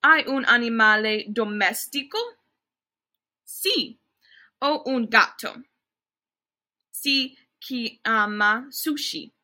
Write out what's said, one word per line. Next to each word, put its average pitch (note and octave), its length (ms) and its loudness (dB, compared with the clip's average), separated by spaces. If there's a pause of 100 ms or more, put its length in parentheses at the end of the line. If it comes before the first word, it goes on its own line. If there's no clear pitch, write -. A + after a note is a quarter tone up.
Hai D4 260 6
un C4+ 180 0
animale A3 840 4
domestico? G#3+ 880 -4 (1200)
Sì, - 560 -4 (600)
ho C#4+ 260 0
un C4 220 -2
gatto. - 560 0 (1300)
Si C4+ 440 -2 (240)
chiama A3 1120 -2
Sushi. - 600 -6 (100)